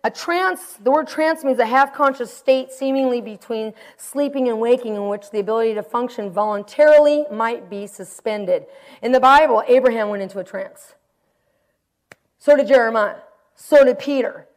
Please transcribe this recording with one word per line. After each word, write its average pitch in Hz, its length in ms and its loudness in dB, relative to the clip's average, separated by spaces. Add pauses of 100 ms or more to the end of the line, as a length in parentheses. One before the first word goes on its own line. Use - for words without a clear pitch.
A 262 80 -2
trance, 359 600 -4 (100)
the 240 80 0
word 302 160 0
trance 320 380 -2
means 262 160 -2
a 226 60 2
half-conscious 269 680 0
state 262 380 -2
seemingly 269 480 -2
between 220 540 -10 (220)
sleeping 277 520 -4
and 226 100 -4
waking 233 380 0
in 202 100 -6
which 202 240 -8
the 214 80 -6
ability 220 360 -2
to 208 100 -6
function 240 480 -8
voluntarily 294 960 2
might 226 400 -6
be 202 160 -12
suspended. 202 800 -6 (360)
In 240 100 0
the 262 80 4
Bible, 262 480 6
Abraham 240 400 2
went 202 120 -6
into 190 200 -10
a 175 40 -12
trance. - 520 -16 (1400)
So 294 180 4
did 269 100 0
Jeremiah. 226 520 2 (360)
So 285 300 4
did 247 160 2
Peter. - 560 -6